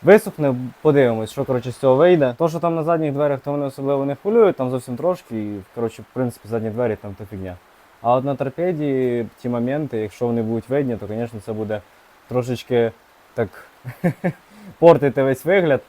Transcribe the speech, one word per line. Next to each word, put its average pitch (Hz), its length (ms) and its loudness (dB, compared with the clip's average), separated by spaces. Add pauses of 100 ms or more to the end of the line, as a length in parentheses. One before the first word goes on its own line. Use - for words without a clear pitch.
Висохне, 160 520 4 (260)
подивимось, 120 500 2
що, 139 140 -6
коротше, 123 260 -4
з - 60 -12
цього 131 180 4
вийде. 147 420 4
То, 165 120 0
що 160 100 -8
там 170 160 -2
на 165 80 -4
задніх 160 300 -2
дверях, 143 260 0
то 143 120 -8
вони 143 140 -4
особливо 139 400 -2
не 139 100 -4
хвилюють, 208 400 2
там 127 140 -4
зовсім 127 260 -6
трошки, 139 440 -4
і, 104 200 -8 (160)
коротше, 117 260 -6
в - 120 -20
принципі, 123 340 -6
задні 110 220 -4
двері 110 260 -2
там 98 220 -14
то 107 80 -16
фігня. 92 300 -12 (460)
А 117 120 2
от 131 120 0
на 139 100 -2
торпеді 131 920 -2 (160)
ті 123 80 -6
моменти, 123 480 -4
якщо 110 300 -6
вони 117 140 -2
будуть 113 280 -4
видні, 131 260 -2
то, 101 120 -12
звісно, 113 380 -8
це 117 80 -8
буде 107 280 -6 (460)
трошечки 120 640 -2 (420)
так 110 160 -4 (540)
<laughs> - 760 -6
портити 143 440 6
весь 135 220 0
вигляд. 165 440 2